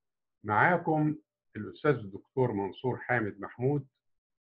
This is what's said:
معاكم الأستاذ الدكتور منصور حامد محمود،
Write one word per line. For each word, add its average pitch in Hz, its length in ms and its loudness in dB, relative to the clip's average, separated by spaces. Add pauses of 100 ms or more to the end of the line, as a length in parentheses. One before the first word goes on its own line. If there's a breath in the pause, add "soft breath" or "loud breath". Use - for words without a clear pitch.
(440)
معاكم 151 720 2 (400)
الأستاذ 107 360 0
الدكتور 110 600 -2
منصور 101 460 -4
حامد 113 420 -4
محمود، 135 480 -2 (680)